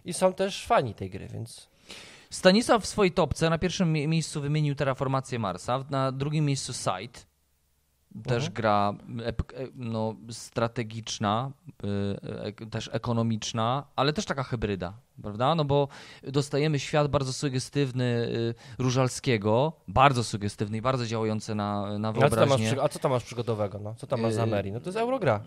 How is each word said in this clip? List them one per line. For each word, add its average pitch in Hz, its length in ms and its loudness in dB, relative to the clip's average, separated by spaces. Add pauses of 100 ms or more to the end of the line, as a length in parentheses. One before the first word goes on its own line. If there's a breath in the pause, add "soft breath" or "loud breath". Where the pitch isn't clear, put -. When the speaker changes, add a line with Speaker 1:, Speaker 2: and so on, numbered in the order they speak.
Speaker 1:
i 180 80 -8
są 185 200 2
też 190 320 -4
fani 156 280 2
tej 98 160 -8
gry, 90 180 -12
więc 110 420 -12 (600 loud breath)
Speaker 2:
Stanisław 214 540 6
w - 40 -6
swojej 196 240 4
topce 165 380 2
na 160 80 2
pierwszym 175 360 2
mie-, 147 140 0
miejscu 160 340 0
wymienił 143 340 0
Terraformację 131 640 0
Marsa, 113 500 -2
na 135 220 0
drugim 147 340 0
miejscu 139 280 -2
Site. 101 460 -6 (1040)
Też 127 120 0 (120)
Speaker 1:
Mhm. 175 60 -8
Speaker 2:
gra 104 400 2 (320)
ep-, - 280 -6
e, 131 220 -8
no, 113 400 -4 (160)
strategiczna, 113 1200 -2 (320)
y, 101 40 -4 (560)
ek-, 110 260 -10
też 110 240 -6
ekonomiczna, 117 1000 -2
ale 139 180 2
też 208 120 -4
taka 139 180 -4
hybryda, 101 500 -2 (280)
prawda? 110 340 0
No 156 100 2
bo 143 220 2 (360 loud breath)
dostajemy 143 560 0
świat 147 280 2
bardzo 135 260 0
sugestywny, 127 680 -2
y, 117 520 0 (220 loud breath)
Różalskiego, 127 960 2 (140)
bardzo 123 360 6
sugestywny 104 540 -4
i 107 40 -4
bardzo 123 240 0
działający 110 500 -2
na, 104 440 -2
na 110 120 -2
Speaker 1:
No, 110 140 -2
a 147 40 6
co 117 60 0
tam 113 40 2
masz - 0 -
Speaker 2:
wyobraźnię. 117 320 6
Speaker 1:
przy-, 131 100 0
a 143 80 2
co - 100 -8
tam 147 120 2
masz 123 120 0
przygodowego, 104 560 -4
no? 107 160 -10
Co 127 120 -14
tam 120 140 -2
masz 113 120 2
za 110 80 0
Speaker 2:
Y, - 20 2
Speaker 1:
Ameri? 101 280 0
No 113 80 -6
to - 100 -12
jest 190 80 -6
Eurogrra. 220 500 2